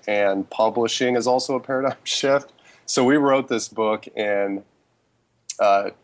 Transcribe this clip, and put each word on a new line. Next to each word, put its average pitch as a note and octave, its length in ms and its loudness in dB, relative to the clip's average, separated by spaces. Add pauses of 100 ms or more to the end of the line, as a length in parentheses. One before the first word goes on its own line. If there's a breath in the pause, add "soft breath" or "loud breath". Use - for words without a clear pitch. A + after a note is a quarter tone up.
and G2+ 420 0
publishing A#2 640 0
is A#2 120 0
also B2+ 280 0
a B2+ 40 -2
paradigm C3 400 -4
<laughs> - 40 -20
shift. - 480 -2 (340 soft breath)
So - 180 0
we C3+ 140 4
wrote C#3 320 2
this A#2 180 -4
book A2 400 -2
in, G2+ 560 -4 (960)
uh, G2+ 320 2 (120)